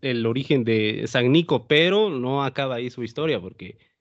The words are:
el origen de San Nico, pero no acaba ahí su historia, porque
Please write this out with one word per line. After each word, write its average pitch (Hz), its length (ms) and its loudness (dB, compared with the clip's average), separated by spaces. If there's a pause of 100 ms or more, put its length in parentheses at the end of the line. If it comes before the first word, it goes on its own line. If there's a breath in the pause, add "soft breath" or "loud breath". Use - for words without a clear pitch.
el 120 240 -2
origen 131 380 0
de 110 420 0
San 123 260 2
Nico, 151 340 2
pero 185 440 2
no 135 340 -2
acaba 135 320 -4
ahí 123 140 -6
su 123 120 -10
historia, 131 380 -4
porque 92 380 -16 (220)